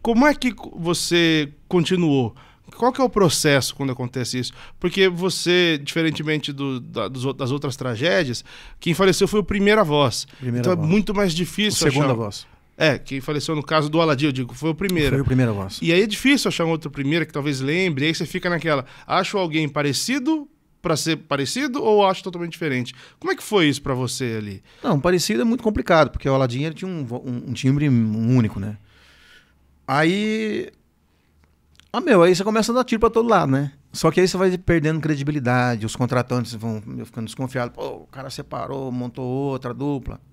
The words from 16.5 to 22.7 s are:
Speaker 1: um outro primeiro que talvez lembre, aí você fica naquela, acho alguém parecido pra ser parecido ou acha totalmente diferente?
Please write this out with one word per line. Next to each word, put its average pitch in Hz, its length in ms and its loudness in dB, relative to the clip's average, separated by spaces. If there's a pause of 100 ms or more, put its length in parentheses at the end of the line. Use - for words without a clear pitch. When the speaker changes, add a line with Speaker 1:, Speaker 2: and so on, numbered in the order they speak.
Speaker 1:
um 165 60 0
outro 160 180 -4
primeiro 147 380 -2
que - 60 -20
talvez 143 280 -4
lembre, 151 460 -2
aí 160 80 0
você 170 100 -4
fica 180 240 -6
naquela, 156 380 -2 (200)
acho 180 300 -2
alguém 156 320 0
parecido 247 800 -2 (340)
pra 165 140 0
ser 160 200 -2
parecido 240 680 -4
ou 208 240 4
acha 190 160 0
totalmente 175 300 -10
diferente? 127 420 -4 (240)